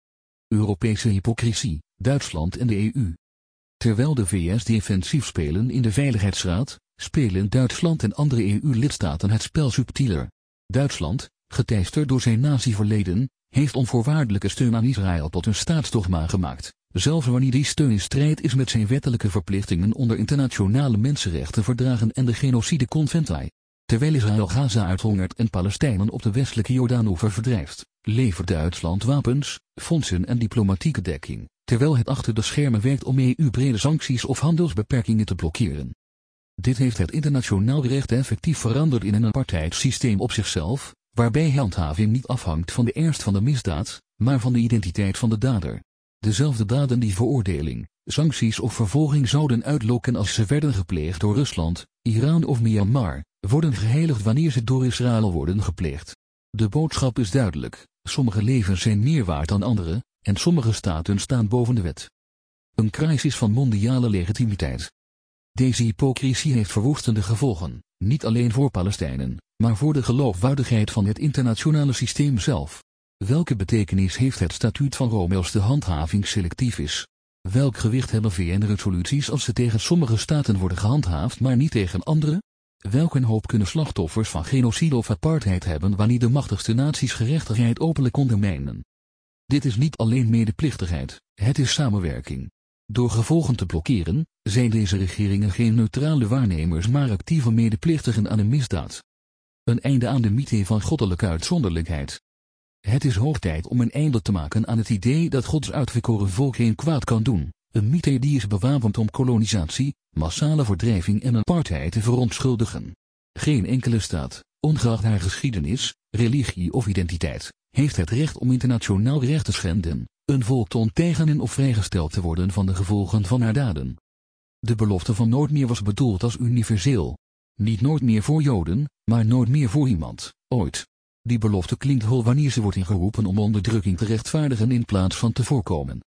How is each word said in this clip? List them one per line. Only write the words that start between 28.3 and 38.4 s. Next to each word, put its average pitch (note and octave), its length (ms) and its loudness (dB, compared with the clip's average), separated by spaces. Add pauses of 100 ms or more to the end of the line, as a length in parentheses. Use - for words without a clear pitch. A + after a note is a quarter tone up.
Duitsland E2+ 540 -2
wapens, C3+ 580 0 (200)
fondsen G2+ 460 0
en A#2+ 120 0
diplomatieke G#2 640 0
dekking, C2+ 460 -8 (160)
terwijl C3 320 2
het A#2 120 2
achter B2 260 -2
de G#2+ 80 0
schermen C3 380 0
werkt C3 240 0
om C3 140 0
E B2+ 180 4
U-brede B2+ 420 2
sancties C#3 460 0
of - 160 -2
handelsbeperkingen A2+ 840 2
te F#2+ 100 -2
blokkeren. D#2 600 -4 (600)
Dit B2 220 0
heeft B2+ 220 0
het - 120 0
internationaal C3+ 760 0
recht C3+ 260 -2
effectief C3+ 460 0